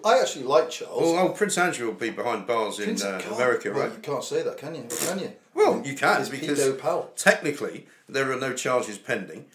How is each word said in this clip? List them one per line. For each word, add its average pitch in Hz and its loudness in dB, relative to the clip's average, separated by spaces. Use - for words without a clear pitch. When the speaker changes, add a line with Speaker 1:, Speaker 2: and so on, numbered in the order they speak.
Speaker 1:
I - 6
actually - -2
like 156 4
Charles. - -6
Speaker 2:
Well, 165 4
oh, 185 4
Prince 196 0
Andrew 123 2
will 107 -2
be 113 -2
behind 104 -2
bars 110 0
in, 104 -4
Speaker 1:
Prince 98 -2
Speaker 2:
uh, 98 -2
Speaker 1:
God, 107 -6
Speaker 2:
America, 113 2
Speaker 1:
well, 107 0
Speaker 2:
right? 113 -4
Speaker 1:
you - -14
can't 123 -4
say 147 -2
that, - -4
can 139 -10
you? 127 -10
Can 180 -2
you? - -8
Speaker 2:
Well, 381 6
Speaker 1:
I - 4
mean, - -4
Speaker 2:
you 139 -6
can, - 4
Speaker 1:
his - -4
Speaker 2:
because 143 -2
Speaker 1:
pedo 135 2
pal. 156 -2
Speaker 2:
technically 143 0
there 131 0
are 127 0
no 131 -4
charges 123 0
pending. 92 -6